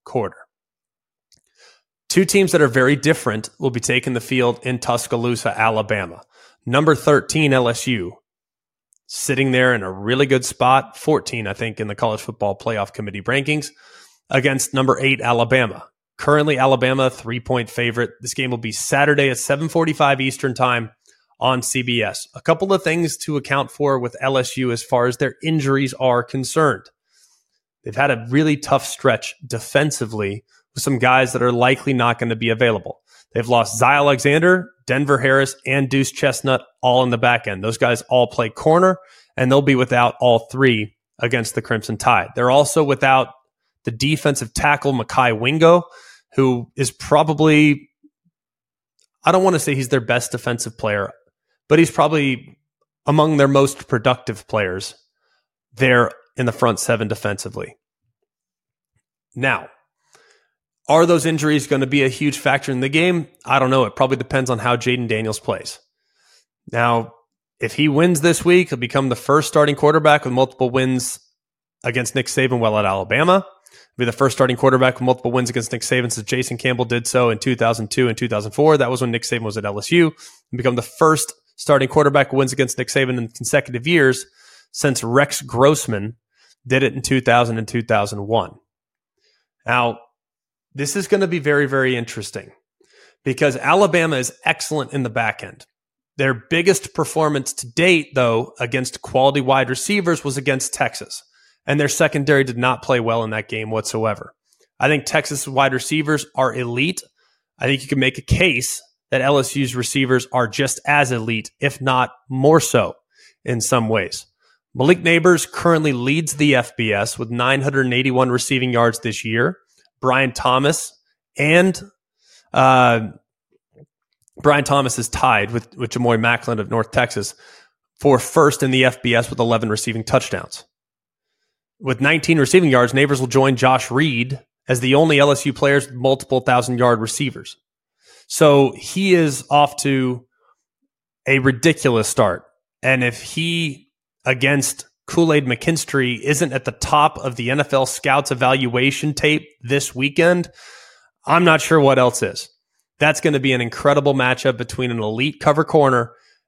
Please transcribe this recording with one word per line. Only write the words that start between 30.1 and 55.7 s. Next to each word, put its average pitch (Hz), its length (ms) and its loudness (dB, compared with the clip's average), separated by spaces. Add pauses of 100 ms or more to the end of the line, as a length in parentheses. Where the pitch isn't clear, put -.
with - 100 -10
some 135 160 -2
guys 127 340 4
that 123 80 -2
are 123 100 2
likely 131 420 0
not 120 260 0
gonna 117 160 -4
be 113 140 -4
available. 113 520 -2 (320)
They've 117 140 -2
lost 110 320 0
Zy 123 60 4
Alexander, 143 840 2 (160)
Denver 139 320 0
Harris, 135 380 2 (100)
and 135 240 0
Deuce 135 220 0
Chestnut 131 500 -2 (200)
all 127 220 2
in 127 60 0
the 120 80 -2
back 120 300 0
end. 98 160 -8
Those 113 160 -4
guys 120 300 0
all 123 180 2
play 117 220 -4
corner, 180 480 2 (380)
and 131 160 0
they'll 143 120 4
be 135 120 4
without 120 440 2
all 120 320 2
three 120 440 0 (220)
against 120 380 -4
the 113 80 -4
Crimson 110 340 -4
Tide. 107 380 2
They're 123 160 2
also 143 320 4
without 135 460 2 (560)
the 120 60 -6
defensive 135 600 -2
tackle, 143 400 0
Mekhi 120 460 0
Wingo, 160 440 4 (520)
who 127 400 0
is 135 160 -4
probably, 151 960 2 (1300)
I 160 80 2
don't 185 120 4
wanna 185 140 2
say 143 160 -2
he's 131 160 -4
their 139 100 2
best 120 320 -2
defensive 120 460 -6
player, 104 340 -4 (580)
but 156 100 6
he's 170 100 4
probably 147 720 -2 (480)
among 151 300 4
their 139 100 6
most 139 400 0
productive 123 600 -4
players 95 460 -4 (800)